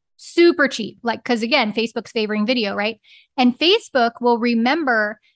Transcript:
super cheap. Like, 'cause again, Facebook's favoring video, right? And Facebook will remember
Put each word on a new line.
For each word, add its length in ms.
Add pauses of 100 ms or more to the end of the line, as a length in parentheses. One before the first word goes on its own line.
(180)
super 500
cheap. 340
Like, 220
'cause 200
again, 280
Facebook's 400
favoring 340
video, 300
right? 240 (380)
And 200
Facebook 640
will 160
remember 840 (160)